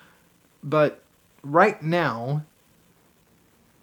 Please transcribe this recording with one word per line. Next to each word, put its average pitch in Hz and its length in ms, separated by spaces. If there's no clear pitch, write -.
But 147 380
right 165 400
now, 151 640